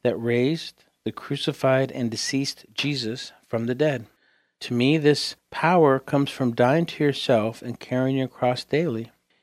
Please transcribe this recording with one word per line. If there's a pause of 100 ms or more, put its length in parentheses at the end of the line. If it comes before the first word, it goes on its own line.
that
raised (200)
the
crucified
and
deceased
Jesus (160)
from
the
dead. (540)
To
me,
this (140)
power
comes
from
dying
to
yourself
and
carrying
your
cross
daily. (320)